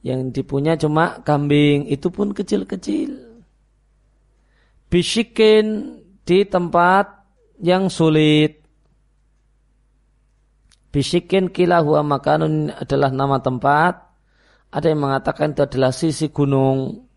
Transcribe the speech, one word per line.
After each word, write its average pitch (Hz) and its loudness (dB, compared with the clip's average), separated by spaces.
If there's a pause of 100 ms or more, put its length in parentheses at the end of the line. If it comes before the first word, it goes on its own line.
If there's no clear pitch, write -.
Yang 131 -6
dipunya 147 -2
cuma 156 0
kambing, 147 0
itu 143 -4
pun 180 -4
kecil-kecil. 196 -4 (1800)
Bisikin 214 0 (240)
di 196 2
tempat 180 2 (480)
yang 185 0
sulit. 151 2 (2250)
Bisikin 175 -2
kila 175 2
huwa 147 0
makanun 151 0
adalah 139 -2
nama 135 -2
tempat. 143 0 (720)
Ada 156 0
yang 147 -2
mengatakan 143 -2
itu 139 0
adalah 131 0
sisi 156 -4
gunung. 135 0 (140)